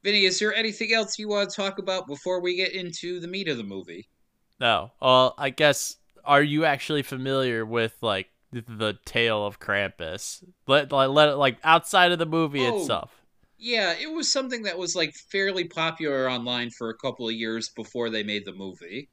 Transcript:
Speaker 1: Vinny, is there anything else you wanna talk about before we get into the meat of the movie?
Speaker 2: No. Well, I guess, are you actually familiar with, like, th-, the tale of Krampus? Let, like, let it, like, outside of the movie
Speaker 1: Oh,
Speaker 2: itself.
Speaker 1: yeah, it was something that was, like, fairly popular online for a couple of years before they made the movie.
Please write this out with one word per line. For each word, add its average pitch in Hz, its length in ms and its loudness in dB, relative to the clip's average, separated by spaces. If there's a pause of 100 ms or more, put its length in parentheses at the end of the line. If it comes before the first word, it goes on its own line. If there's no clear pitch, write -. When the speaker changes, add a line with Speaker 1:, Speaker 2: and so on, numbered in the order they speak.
Speaker 1:
Vinny, 202 220 2
is 185 140 2
there 214 160 0
anything 220 380 -2
else 220 260 0
you 214 100 -8
wanna 202 180 0
talk 196 320 -6
about 185 280 -4
before 175 340 -4
we 180 160 -2
get 185 160 0
into 180 480 -8
the 170 80 -10
meat 185 200 -4
of 143 80 -2
the 117 80 -8
movie? 95 440 -12 (500)
Speaker 2:
No. 110 420 2
Well, 127 380 6
I 139 120 -2
guess, 143 460 2 (280)
are 143 180 6
you 147 220 2
actually 147 380 0
familiar 131 640 -2
with, 113 380 -2
like, 98 260 0 (240)
th-, 117 140 -10
the 107 380 -4
tale 110 420 0
of 101 140 -8
Krampus? 95 840 -4 (240)
Let, 135 260 4
like, 135 180 4
let 151 180 6
it, 143 80 0
like, 135 280 2
outside 175 480 6
of 175 60 0
the 165 80 0
movie 151 400 0
Speaker 1:
Oh, 202 140 0
Speaker 2:
itself. 127 420 -4 (360)
Speaker 1:
yeah, 220 400 0
it 302 120 -6
was 320 200 -4
something 254 320 -2
that 190 160 -4
was, 180 180 -4
like, 170 180 0
fairly 196 500 -2
popular 160 680 -2
online 120 400 -4
for 117 200 -8
a 110 60 -12
couple 117 320 -6
of 113 60 -4
years 113 360 -6
before 117 400 -6
they 110 120 -4
made 104 220 -4
the 98 80 -12
movie. 95 600 -14